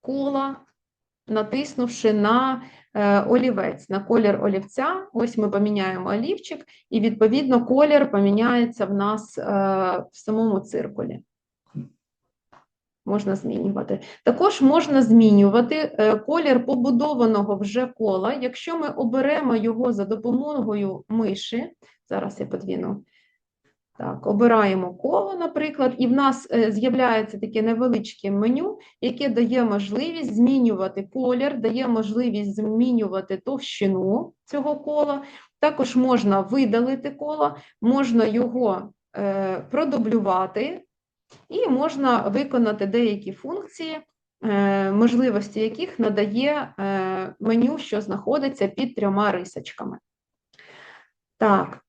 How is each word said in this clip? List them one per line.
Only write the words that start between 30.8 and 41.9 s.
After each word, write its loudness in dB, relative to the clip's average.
колір, -2
дає -2
можливість -2
змінювати 0
товщину -2
цього -4
кола. -2
Також 0
можна 4
видалити 0
коло, -4
можна 2
його, -2
е, -4
продублювати, -2
і -2
можна 0